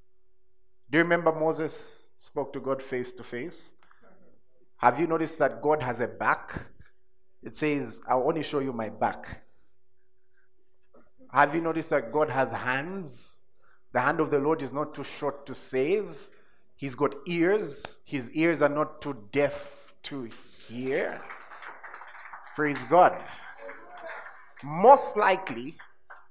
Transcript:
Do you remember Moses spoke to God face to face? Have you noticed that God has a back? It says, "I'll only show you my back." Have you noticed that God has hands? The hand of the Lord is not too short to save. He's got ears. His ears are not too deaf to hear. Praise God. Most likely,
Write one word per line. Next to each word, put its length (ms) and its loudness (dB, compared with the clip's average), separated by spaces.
Do 80 4
you 60 6
remember 280 4
Moses 840 -2
spoke 360 -6
to 80 -6
God 220 -2
face 300 -6
to 100 -14
face? 520 -10
Have 200 6
you 80 2
noticed 320 -2
that 240 2
God 180 4
has 200 -4
a 80 0
back? 580 -2
It 140 -12
says, 520 0
"I'll 180 4
only 160 0
show 160 -2
you 140 0
my 160 -4
back." 560 -2
Have 220 6
you 60 2
noticed 300 -2
that 220 2
God 180 2
has 200 2
hands? 880 -4
The 60 4
hand 200 2
of 100 0
the 80 4
Lord 240 0
is 100 -6
not 220 -4
too 100 -10
short 400 -6
to 100 -12
save. 760 -2
He's 180 -8
got 200 2
ears. 800 0
His 260 -6
ears 320 2
are 60 8
not 340 -2
too 300 -8
deaf 600 -2
to 260 -8
hear. 540 -2
Praise 280 0
God. 440 8
Most 540 8
likely, 580 2